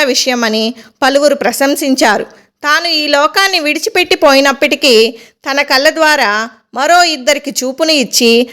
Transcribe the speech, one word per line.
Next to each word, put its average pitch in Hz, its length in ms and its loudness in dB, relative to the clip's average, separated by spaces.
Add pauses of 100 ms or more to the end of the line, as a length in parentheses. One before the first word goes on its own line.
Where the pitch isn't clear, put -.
(100)
విషయమని 233 520 -2 (400)
పలువురు 277 400 2
ప్రశంసించారు. 277 840 0 (400)
తాను 320 240 0 (100)
ఈ 302 60 -4 (100)
లోకాన్ని 349 520 0
విడిచిపెట్టి 349 580 -2
పోయినప్పటికీ 277 680 2 (540)
తన 285 240 -2
కళ్ళ 277 180 2 (100)
ద్వారా 302 340 2 (460)
మరో 320 200 2 (160)
ఇద్దరికి 285 460 -6
చూపును 269 340 -2 (100)
ఇచ్చి 233 280 0 (200)